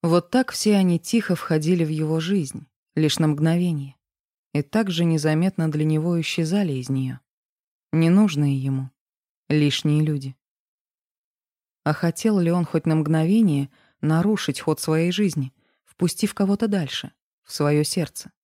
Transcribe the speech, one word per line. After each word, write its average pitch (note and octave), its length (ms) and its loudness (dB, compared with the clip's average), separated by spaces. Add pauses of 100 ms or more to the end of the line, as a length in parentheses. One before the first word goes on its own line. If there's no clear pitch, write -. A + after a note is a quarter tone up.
Вот E3+ 300 2
так B3+ 200 0
все G#3 240 2
они F3+ 220 4
тихо G3+ 380 0
входили E3 480 0
в D3+ 60 -2
его D#3 320 -2
жизнь, E3+ 460 -4 (280)
лишь D#3 240 0
на D#3+ 80 4
мгновение, D#3 720 0 (560)
и D3 80 0
так G#3 280 -2
же E3+ 140 -2
незаметно D#3+ 680 0
для D3+ 140 -2
него D#3 380 0
исчезали E3+ 520 -2
из B2+ 160 -8
нее. C3 300 -4 (720)
Ненужные E3 680 4
ему C3+ 340 -4 (580)
лишние D3+ 520 2
люди. C#3 360 -4 (1500)
А D3+ 80 0
хотел F#3 480 0
ли E3+ 100 2
он F3 140 0
хоть D#3+ 220 -2
на D#3+ 100 2
мгновение D#3+ 760 2 (300)
нарушить E3 600 0
ход D#3 180 -2
своей D#3+ 320 0
жизни, D#3+ 420 -2 (300)
впустив - 500 -4
кого-то G3+ 360 0
дальше, F#3 420 -4 (320)
в - 80 -20
свое D3 320 0
сердце? - 480 -6 (120)